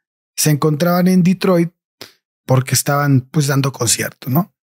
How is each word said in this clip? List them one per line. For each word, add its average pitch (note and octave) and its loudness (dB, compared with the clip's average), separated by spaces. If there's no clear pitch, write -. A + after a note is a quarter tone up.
se - 0
encontraban E3+ 0
en F#3 4
Detroit F3+ 0
porque B2+ 0
estaban, C#3+ 0
pues, D3 0
dando C#3 -2
conciertos, - -6
¿no? D#3+ -2